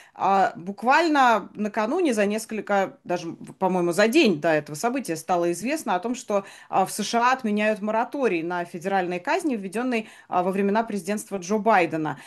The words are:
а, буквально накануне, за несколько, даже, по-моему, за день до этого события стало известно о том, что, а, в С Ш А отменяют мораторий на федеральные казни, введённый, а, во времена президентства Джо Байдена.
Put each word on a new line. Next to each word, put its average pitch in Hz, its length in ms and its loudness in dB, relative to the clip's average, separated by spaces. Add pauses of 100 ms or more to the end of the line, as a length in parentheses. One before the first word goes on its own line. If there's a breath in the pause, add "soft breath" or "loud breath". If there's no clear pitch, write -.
(140 loud breath)
а, 190 420 2
буквально 240 960 2
накануне, 233 580 0
за 208 140 2
несколько, 208 760 -2
даже, 170 300 -6 (260)
по-моему, 180 320 2
за 208 160 4
день 226 320 4
до 165 80 0
этого 151 260 0
события 233 400 -4
стало 175 380 0
известно 220 420 -4
о 180 60 0
том, 233 160 -4
что, 202 280 -2 (240 loud breath)
а, 175 160 2
в 185 60 -4
С 208 140 -6
Ш 233 160 0
А 247 120 4
отменяют 214 480 0
мораторий 220 600 -2
на 175 220 -4
федеральные 180 560 -4
казни, 320 340 -2
введённый, 220 540 -4 (200 loud breath)
а, 180 140 0
во 185 80 0
времена 202 320 2
президентства 208 220 -6 (320)
Джо 185 220 -2
Байдена. 160 680 2